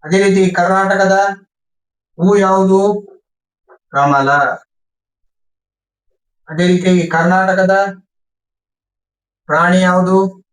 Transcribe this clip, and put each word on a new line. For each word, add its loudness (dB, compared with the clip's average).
ಅದೇ 0
ರೀತಿ 2
ಕರ್ನಾಟಕದ 0
ಹೂ 2
ಯಾವುದು? 0
ಕಮಲ. 0
ಅದೇ -4
ರೀತಿಯಾಗಿ 0
ಕರ್ನಾಟಕದ 0
ಪ್ರಾಣಿ 0
ಯಾವುದು? 0